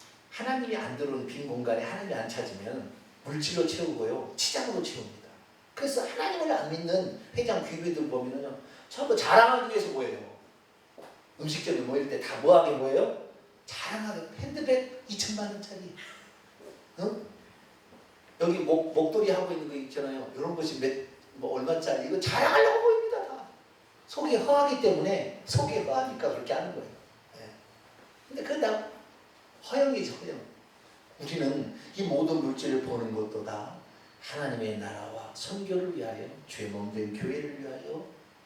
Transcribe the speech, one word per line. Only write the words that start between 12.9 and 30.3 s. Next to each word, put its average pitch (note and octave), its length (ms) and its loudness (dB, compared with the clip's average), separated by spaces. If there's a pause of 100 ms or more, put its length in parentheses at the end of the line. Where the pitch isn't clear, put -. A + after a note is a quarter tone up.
자랑하게. G#3 560 -6 (180)
핸드백 C4 680 0
이천만 G#3 440 -4
원짜리. F#3 420 -12 (1040)
응? G#3+ 260 -4 (1160)
여기 F3 180 4
목, D#3+ 340 2
목도리 F#3 380 4
하고 F3+ 220 2
있는 D#3 160 -6
거 C#3+ 60 -8
있잖아요. C3+ 600 -6
이런 E3 200 -4
것이 C#3+ 240 -4
몇, C3+ 120 0 (440)
뭐, - 220 -4
얼마짜리. D#3 500 0
이거 F#3 120 0
자랑하려고 F4 600 6
모입니다, A4+ 460 4
다. - 200 -10 (600)
속이 D4+ 280 0
허하기 C#4+ 460 6
때문에, - 640 2
속이 - 340 2
허하니까 C4 520 0
그렇게 - 220 -2
하는 - 200 -2
거예요. - 160 -10 (500)
예. A2 100 -16 (800)
근데 - 160 -8
그건 - 180 0
다 G#3+ 260 2 (840)
허영이죠, C4 440 4
허영. C3+ 240 -8 (800)